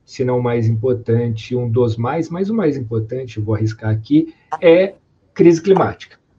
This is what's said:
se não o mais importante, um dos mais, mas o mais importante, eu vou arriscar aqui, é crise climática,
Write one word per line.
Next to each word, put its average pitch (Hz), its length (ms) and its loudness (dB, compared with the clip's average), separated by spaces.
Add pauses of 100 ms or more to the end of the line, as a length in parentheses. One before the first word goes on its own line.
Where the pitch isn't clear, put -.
se - 180 -8
não 123 140 0
o 123 60 -2
mais 117 260 0
importante, 117 840 -2
um 123 120 -2
dos 113 300 0
mais, 147 320 -4
mas 196 220 -4
o - 20 -2
mais 160 240 0
importante, 117 640 -8
eu 104 40 -6
vou 107 120 -2
arriscar 110 340 -4
aqui, 143 460 0 (260)
é 185 320 6 (400)
crise 165 260 6
climática, - 600 0 (200)